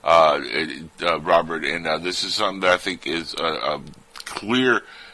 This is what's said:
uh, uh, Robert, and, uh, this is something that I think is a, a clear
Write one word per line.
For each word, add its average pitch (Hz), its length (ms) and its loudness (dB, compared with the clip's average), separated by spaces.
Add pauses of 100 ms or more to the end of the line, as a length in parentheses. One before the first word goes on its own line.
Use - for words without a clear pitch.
uh, 78 360 6 (600)
uh, 82 180 2
Robert, 82 440 2
and, 82 220 -2
uh, 80 120 0
this 90 260 -6
is 92 100 -6
something 98 260 -2
that 92 140 4
I - 20 2
think 90 300 -6
is 82 280 -6
a, - 100 -6
a 73 360 -4 (440)
clear 120 580 0 (320)